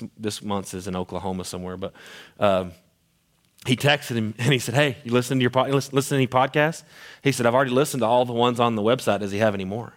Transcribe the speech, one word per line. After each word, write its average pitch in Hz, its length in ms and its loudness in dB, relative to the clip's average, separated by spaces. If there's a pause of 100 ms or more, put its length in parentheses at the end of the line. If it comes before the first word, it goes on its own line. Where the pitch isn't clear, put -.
(160)
this 107 260 -6
month's 101 300 -6
is 92 160 -8
in 92 80 -4
Oklahoma 92 480 -6
somewhere, 90 320 -10
but, 92 160 -8 (480)
um, 95 320 2 (960)
he 123 100 2
texted 143 400 0
him, 110 220 -2
and 120 120 0
he 131 80 2
said, 120 160 -6
"Hey, 139 300 2
you 117 80 -8
listen 123 260 2
to 127 40 2
your 123 80 2
po-, 131 140 2
listen, 139 300 -2
listen 139 220 0
to 135 60 4
any 123 40 2
podcasts?" 147 580 0 (380)
He 139 100 2
said, 123 120 0
"I've 117 100 4
already 131 160 2
listened 135 300 2
to 110 60 2
all 123 180 4
the 123 80 -6
ones 120 280 2
on 117 160 2
the 104 60 -2
website. 110 380 0
Does 101 100 -6
he 101 80 -4
have 107 140 4
any 95 140 -4
more?" 110 300 -8